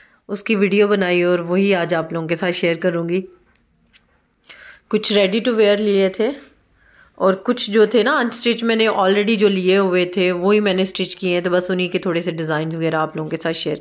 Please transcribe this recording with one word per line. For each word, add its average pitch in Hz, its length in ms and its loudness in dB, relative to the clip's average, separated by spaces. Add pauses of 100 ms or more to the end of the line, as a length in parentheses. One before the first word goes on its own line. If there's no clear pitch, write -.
(300)
उसकी 208 260 -2
वीडियो 202 320 4
बनाई 180 360 2
और 175 180 2
वही 190 320 0
आज 170 200 0
आप 160 200 -2
लोगों 165 140 -4
के 165 80 -2
साथ 180 160 -2
शेयर 170 260 -2
करूँगी। 170 460 -2 (1700)
कुछ 214 240 0
ready 202 280 2
to 240 140 0
wear 208 220 4
लिए 196 320 2
थे 233 420 -4 (680)
और 190 180 2
कुछ 240 340 -4
जो 208 180 4
थे 208 160 2
ना 262 80 0
अनस्टिच, 233 520 -2
मैंने 226 240 2
already 202 500 2
जो 208 100 4
लिए 185 300 2
हुए 180 280 2
थे 180 260 0
वही 190 280 2
मैंने 196 260 0
स्टिच 185 280 -6
किए 185 200 -4
हैं, 175 100 0
तो 180 60 -2
बस 180 220 0
उन्हीं 180 180 -2
के 180 100 -4
थोड़े 170 220 -2
से 170 100 -4
डिज़ाइंस 160 440 -4
वगैरह 160 240 -2
आप 156 180 -4
लोगों 156 120 -6
के 160 80 -4
साथ 165 160 -4
शेयर 156 280 -6